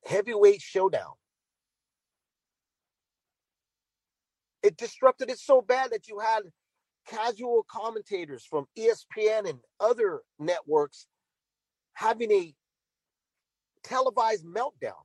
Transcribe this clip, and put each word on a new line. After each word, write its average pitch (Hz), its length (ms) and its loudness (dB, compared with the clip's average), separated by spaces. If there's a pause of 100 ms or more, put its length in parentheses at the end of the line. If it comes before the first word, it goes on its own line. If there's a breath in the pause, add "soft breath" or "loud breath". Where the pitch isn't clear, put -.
Heavyweight 202 540 4
showdown. 151 520 -2 (3500)
It 202 140 2
disrupted 254 540 0
it 247 80 -8
so 269 240 4
bad 247 280 0
that 220 180 -10
you 208 100 -14
had 220 240 -2 (640)
casual 226 640 -2
commentators 202 760 -10
from 147 220 -6 (100)
E 220 100 -2
S 226 260 0
P 214 180 0
N 214 160 -2
and 143 120 -8 (200)
other 214 440 0 (160)
networks 151 680 0 (880)
having 226 380 0
a 175 220 2 (1300)
televised 226 600 0
meltdown. 170 600 -8